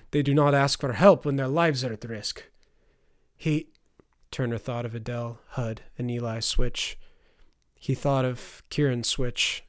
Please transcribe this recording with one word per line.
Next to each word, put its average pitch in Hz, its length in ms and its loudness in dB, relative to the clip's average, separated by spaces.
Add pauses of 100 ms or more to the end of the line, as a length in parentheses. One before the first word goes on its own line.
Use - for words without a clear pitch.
(120)
they 147 100 2
do 139 120 2
not 143 200 6
ask 139 260 2
for 127 120 -2
help 160 320 6
when 139 120 -2
their 135 120 -2
lives 147 360 0
are 123 80 -4
at 107 120 -12
risk?" 110 400 -10 (920)
He, 156 360 -2 (580)
Turner 120 280 -2
thought 120 280 -6
of 113 80 -8
Adele, 117 460 -8 (100)
Hud, 117 320 -4 (160)
and 123 120 -2
Eli 120 300 -4
Switch. - 580 2 (760)
He - 200 -4
thought 135 300 0
of - 440 -6
Kieran 131 340 0
Switch - 680 -2